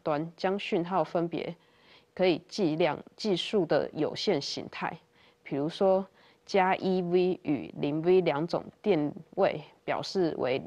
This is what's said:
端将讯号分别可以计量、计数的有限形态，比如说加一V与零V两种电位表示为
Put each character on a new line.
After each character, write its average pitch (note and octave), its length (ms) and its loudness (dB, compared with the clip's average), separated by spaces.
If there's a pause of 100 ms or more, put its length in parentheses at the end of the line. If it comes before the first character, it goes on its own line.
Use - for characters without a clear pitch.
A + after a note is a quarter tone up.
端 D#3+ 340 -2
将 G3 220 -2
讯 F#3 260 -2
号 F3 180 0
分 E3 240 0
别 E3 300 -6 (580)
可 F#3 120 2
以 F3 200 4
计 D#3 300 0
量、 D#3+ 260 0 (140)
计 G#3 180 0
数 F3 300 0
的 D3+ 300 2
有 D3 200 -2
限 F3+ 240 0
形 - 320 -6
态， - 240 -6 (480)
比 - 140 -6
如 C#3+ 140 0
说 F#3+ 360 2 (380)
加 F#3 320 2
一 F#3 240 0
V F3+ 420 2
与 A2 360 -4
零 D3+ 240 -2
V F3+ 180 6
两 D#3 260 0
种 - 160 -4 (200)
电 D#3 280 2 (260)
位 D#3 280 2 (220)
表 C#3+ 160 -2
示 F3 340 -2
为 B2+ 300 0